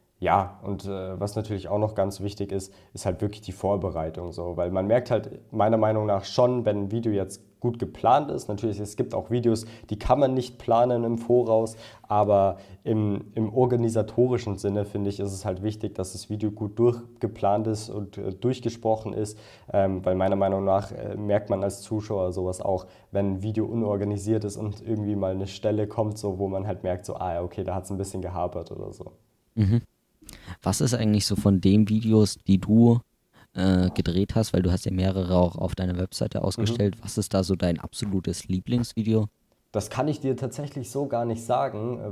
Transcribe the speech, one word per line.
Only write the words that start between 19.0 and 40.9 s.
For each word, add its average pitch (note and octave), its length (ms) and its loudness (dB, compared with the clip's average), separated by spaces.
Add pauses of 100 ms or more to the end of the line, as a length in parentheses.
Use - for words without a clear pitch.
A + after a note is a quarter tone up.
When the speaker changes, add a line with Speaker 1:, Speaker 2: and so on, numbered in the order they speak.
Speaker 1:
ist, G#2+ 240 -6 (340)
ähm, F#2+ 320 2
weil F#2 120 2
meiner F#2+ 200 2
Meinung G2 300 2
nach, G2 260 2
äh, G2+ 240 -8
merkt G#2 360 0
man G2 120 0
als G2 180 -4
Zuschauer G#2 500 -2
sowas F#2 300 -4
auch, F#2+ 260 -2 (240)
wenn G2 240 0
ein F#2 80 -6
Video G#2+ 220 0
unorganisiert G#2 800 0
ist G2+ 140 -6
und G#2 240 -6
irgendwie G#2+ 340 -2
mal F#2+ 160 0
eine F#2+ 160 -4
Stelle G#2+ 400 -2
kommt, G#2+ 300 -2
so, F#2+ 220 -4
wo G2 80 0
man F#2+ 180 -4
halt F#2+ 160 -6
merkt, F2+ 240 -4
so, - 100 -8
„Ah, F2+ 200 -4
ja, F2 80 -2
okay, F2+ 200 -6
da F2+ 120 -4
hat's F#2 160 -8
ein G2 60 -4
bisschen F#2+ 260 -6
gehapert“ F2 480 -6
oder - 200 -10
so. - 220 -18 (400)
Speaker 2:
Mhm. A2 280 4 (840)
Was G2 180 0
ist B2 120 2
eigentlich G#2+ 340 2
so G2+ 80 0
von G2 260 4
den G2+ 280 6
Videos, A2 480 4 (100)
die G2 100 6
du, A#2 420 6 (540)
äh, F#2 400 4
gedreht F2+ 420 0
hast, A2+ 180 2
weil F#2+ 80 4
du F2+ 100 2
hast F#2 140 0
ja - 80 -2
mehrere F#2 420 2
auch F2+ 220 6
auf F#2 180 -4
deiner F2+ 220 -2
Webseite - 420 -4
Speaker 1:
Mhm. - 60 0
Speaker 2:
ausgestellt, G#2+ 560 0
was - 160 -6
ist G#2 160 -2
da F#2+ 100 4
so F#2+ 120 2
dein F2 240 0
absolutes - 680 -4
Lieblingsvideo? A2 800 0 (460)
Speaker 1:
Das G2+ 160 -4
kann C3 180 -2
ich D3 140 -2
dir C3 160 -2
tatsächlich C3+ 540 -8